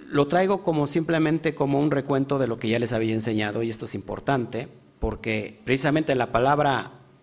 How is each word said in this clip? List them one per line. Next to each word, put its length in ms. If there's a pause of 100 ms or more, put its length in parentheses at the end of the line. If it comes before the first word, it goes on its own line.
lo 220
traigo 340
como 240
simplemente 680
como 260
un 100
recuento 480
de 80
lo 120
que 100
ya 100
les 140
había 200
enseñado, 500
y 80
esto 140
es 100
importante, 720 (320)
porque 640
precisamente 500
la 180
palabra 600 (300)